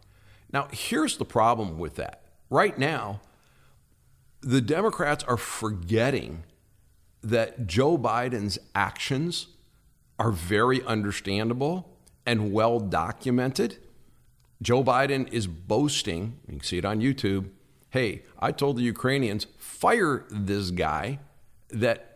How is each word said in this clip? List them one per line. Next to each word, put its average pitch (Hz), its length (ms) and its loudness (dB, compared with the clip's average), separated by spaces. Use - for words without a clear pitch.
Now, 139 200 -2
here's 262 460 -2
the 127 80 -4
problem 110 520 2
with 82 180 -6
that. - 260 -8
Right 165 300 2
now, 120 420 -2
the 131 200 2
Democrats 147 640 0
are 123 120 0
forgetting 104 1080 -2
that 113 440 0
Joe 131 320 4
Biden's 117 600 -2
actions 139 760 -2
are 117 140 2
very 104 520 2
understandable 113 1120 -2
and 107 260 2
well 113 280 4
documented. 123 1000 0
Joe 120 220 4
Biden 135 480 2
is 110 140 -2
boasting, 101 1000 -2
you - 120 -12
can - 40 -12
see - 160 -4
it 87 60 -2
on 107 160 0
YouTube, 101 480 0
"Hey, 120 320 -2
I 139 140 0
told 143 240 0
the 120 60 0
Ukrainians, 120 640 0
fire - 720 0
this 101 400 -2
guy 87 480 -2
that 117 460 -2